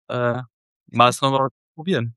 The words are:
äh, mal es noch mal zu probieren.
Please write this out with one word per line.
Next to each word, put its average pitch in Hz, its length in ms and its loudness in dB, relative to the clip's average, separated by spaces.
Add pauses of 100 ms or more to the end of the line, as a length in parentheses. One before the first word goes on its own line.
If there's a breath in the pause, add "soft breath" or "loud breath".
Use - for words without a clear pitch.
äh, 120 320 -2 (480)
mal 120 200 4
es 120 140 0
noch 139 80 2
mal 135 180 0
zu - 280 -14
probieren. 143 400 -2